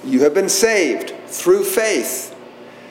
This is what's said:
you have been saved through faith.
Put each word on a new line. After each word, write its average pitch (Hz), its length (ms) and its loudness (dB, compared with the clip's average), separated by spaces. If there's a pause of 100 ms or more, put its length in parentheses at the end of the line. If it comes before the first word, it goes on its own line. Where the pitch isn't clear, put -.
you 131 180 2
have 147 120 4
been 190 160 0
saved 196 640 0 (140)
through 190 360 2
faith. 196 680 -2 (580)